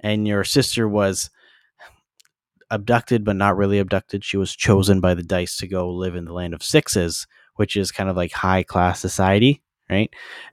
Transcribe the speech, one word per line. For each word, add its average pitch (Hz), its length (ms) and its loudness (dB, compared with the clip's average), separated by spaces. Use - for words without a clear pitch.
and 107 260 0
your 101 160 2
sister 120 460 0
was 98 420 0
abducted, 113 500 0
but 104 140 0
not 98 200 2
really 101 220 2
abducted. 98 460 -2
She - 120 -4
was 95 200 -4
chosen 98 440 4
by 90 140 4
the 87 80 -4
dice 90 360 -4
to 92 100 -8
go 90 200 -4
live 90 280 -6
in 87 80 -10
the 82 80 -14
land 87 220 -6
of - 100 -12
sixes, 92 640 0
which 101 220 -2
is 95 160 -2
kind 95 180 -4
of 90 60 -4
like 87 160 -2
high-class 92 640 0
society, 98 640 2
right? 101 240 -2